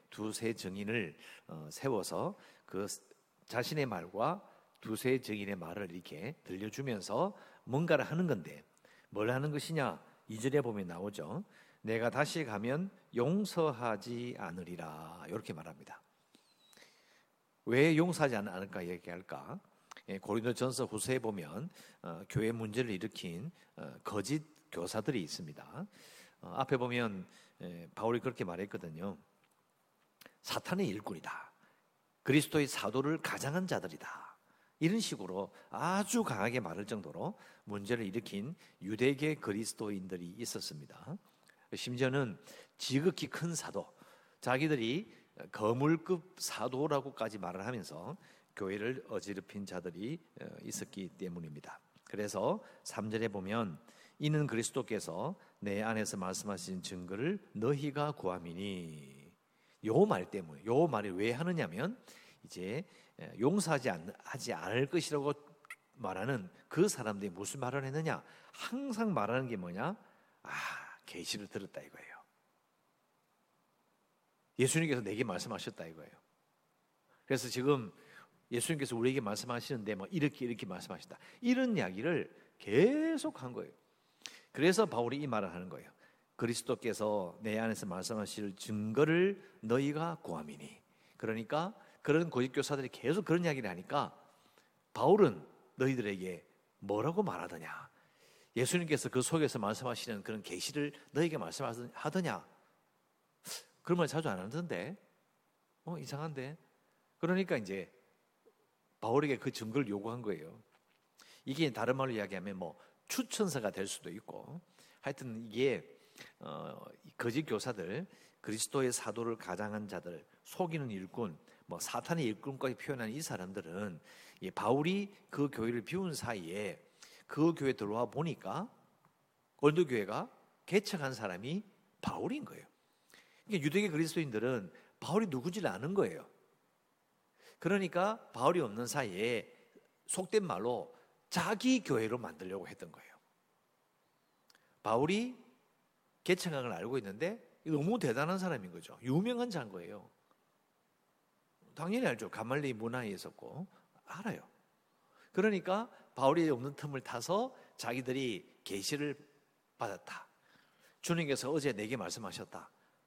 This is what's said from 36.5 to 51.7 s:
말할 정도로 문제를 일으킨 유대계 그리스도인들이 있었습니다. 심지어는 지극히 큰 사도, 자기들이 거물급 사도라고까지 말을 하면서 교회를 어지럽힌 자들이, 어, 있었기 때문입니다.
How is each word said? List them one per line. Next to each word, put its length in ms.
말할 260
정도로 540
문제를 420
일으킨 500
유대계 540
그리스도인들이 920
있었습니다. 800
심지어는 640
지극히 500
큰 280
사도, 360
자기들이 680
거물급 840
사도라고까지 1000
말을 260
하면서 520
교회를 540
어지럽힌 560
자들이, 540
어, 40
있었기 540
때문입니다. 640